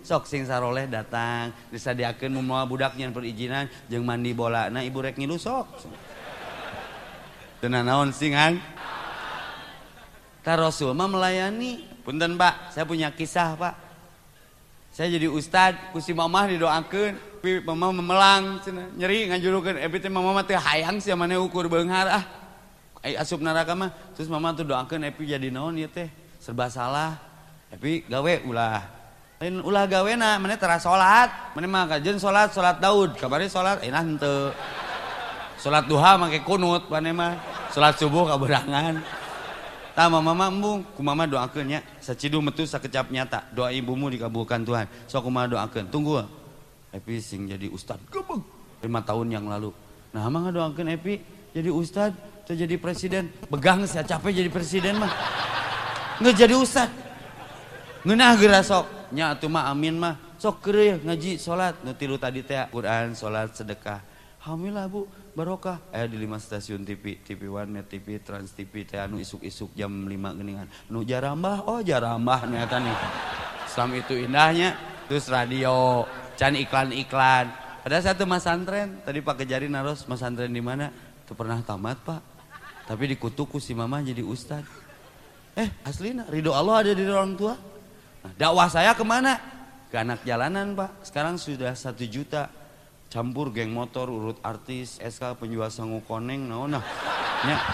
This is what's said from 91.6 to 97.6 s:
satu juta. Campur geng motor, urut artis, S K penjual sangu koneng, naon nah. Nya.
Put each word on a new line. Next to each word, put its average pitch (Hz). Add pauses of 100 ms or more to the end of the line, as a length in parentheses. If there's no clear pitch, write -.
satu 123
juta. 143 (680)
Campur 123
geng 110
motor, 120
urut 113
artis, 120
S 113
K 123
penjual 113
sangu 113
koneng, 123
naon 131
nah. 123 (640)
Nya. 139 (120)